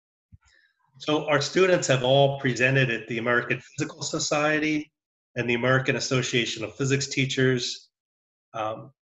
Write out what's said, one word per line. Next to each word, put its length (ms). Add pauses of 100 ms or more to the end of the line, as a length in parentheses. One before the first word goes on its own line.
(960)
So 320
our 100
students 480
have 160
all 360
presented 500
at 180
the 120
American 420
Physical 400
Society 880 (440)
and 120
the 60
American 420
Association 720
of 100
Physics 320
Teachers, 840 (680)
um, 360 (140)